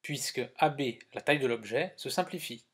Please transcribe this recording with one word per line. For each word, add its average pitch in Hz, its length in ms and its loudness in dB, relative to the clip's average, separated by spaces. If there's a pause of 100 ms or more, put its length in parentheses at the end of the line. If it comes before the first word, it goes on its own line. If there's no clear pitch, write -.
puisque 135 400 -4 (160)
A 156 140 6
B, 139 240 -2 (180)
la - 80 -6
taille 147 200 4
de 131 60 4
l'objet, 117 500 0
se - 120 -8
simplifie. 160 640 -4